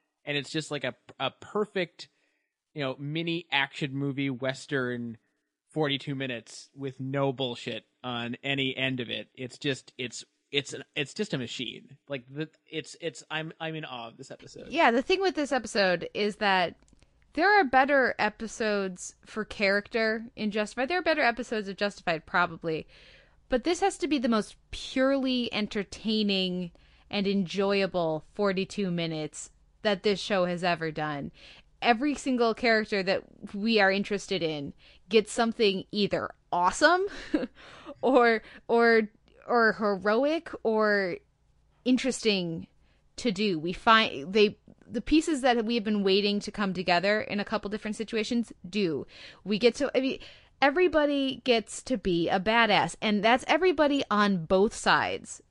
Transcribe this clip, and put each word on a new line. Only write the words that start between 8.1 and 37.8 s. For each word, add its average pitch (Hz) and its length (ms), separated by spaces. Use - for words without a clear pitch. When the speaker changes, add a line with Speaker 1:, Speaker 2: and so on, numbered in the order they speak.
Speaker 1:
any 135 320
end 131 240
of 113 80
it. 110 260
It's 127 220
just, - 400
it's, 123 260
it's 143 180
an, - 140
it's 147 180
just - 200
a 156 40
machine. 127 600
Like, 135 240
the, 151 160
it's, 156 360
it's, 160 280
I'm, 156 300
I'm 160 160
in 156 80
awe 123 240
of 113 80
this - 160
episode. - 380
Speaker 2:
Yeah, 277 220
the 240 100
thing 370 180
with 381 160
this 285 160
episode 202 640
is 208 240
that 190 380
there 403 260
are 359 60
better 262 520
episodes 208 1000
for - 180
character 220 840
in 214 140
Justified. 214 360
There 359 120
are 349 40
better 311 200
episodes 233 440
of 196 80
Justified, 180 500
probably. 165 640
But 247 160
this 349 180
has 381 180
to 339 80
be 294 100
the 254 100
most 220 280
purely 262 840
entertaining 196 1160
and 202 160
enjoyable 190 1080
forty-two 196 560
minutes 165 600
that 202 180
this 202 180
show 190 260
has 175 180
ever 165 260
done. 151 420
Every 240 360
single 233 400
character 220 480
that 180 180
we 214 260
are 190 120
interested 196 500
in 151 320
gets 214 220
something 220 600
either 190 400
awesome 302 540
<laughs> - 140